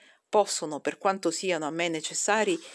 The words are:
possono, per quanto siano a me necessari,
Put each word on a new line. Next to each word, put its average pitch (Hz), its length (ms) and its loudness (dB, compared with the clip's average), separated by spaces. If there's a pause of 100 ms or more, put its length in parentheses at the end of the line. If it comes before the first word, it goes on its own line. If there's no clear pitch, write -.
(280)
possono, 185 520 0
per 151 180 -4
quanto 190 320 2
siano 160 380 -2
a - 20 -2
me 165 180 -2
necessari, 185 720 0 (160)